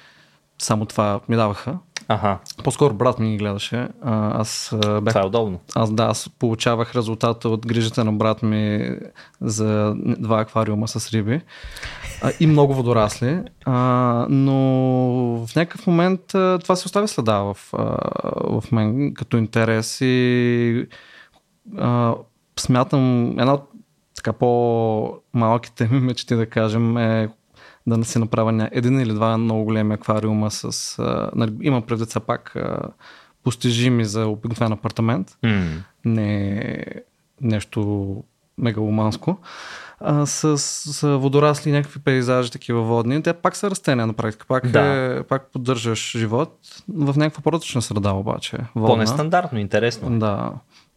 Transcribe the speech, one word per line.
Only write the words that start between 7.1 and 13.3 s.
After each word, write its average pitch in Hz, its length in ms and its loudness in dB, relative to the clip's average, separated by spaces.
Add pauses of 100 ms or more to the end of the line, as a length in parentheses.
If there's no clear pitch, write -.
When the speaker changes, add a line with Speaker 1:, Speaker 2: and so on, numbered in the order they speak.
Speaker 1:
от 110 180 -2
грижата 113 380 0
на 107 80 0
брат 110 300 0
ми 107 480 0 (500)
за 107 560 0
два 110 440 0
аквариума 107 480 -2
с - 200 -6
риби. 110 320 0 (840)
А, 135 180 0
и 165 60 6
много 143 280 6
водорасли. 120 640 0 (240)